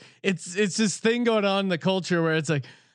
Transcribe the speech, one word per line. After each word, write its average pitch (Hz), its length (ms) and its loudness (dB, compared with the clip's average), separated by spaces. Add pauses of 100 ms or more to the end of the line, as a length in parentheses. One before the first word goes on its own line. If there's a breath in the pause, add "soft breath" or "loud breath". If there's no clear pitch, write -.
(220 loud breath)
it's, 180 340 -4
it's 196 220 0
this 214 200 0
thing 240 260 0
going 220 200 2
on 196 220 0
in - 20 -2
the 180 100 0
culture 180 440 0
where 160 120 2
it's 160 140 0
like, 147 160 0 (300 loud breath)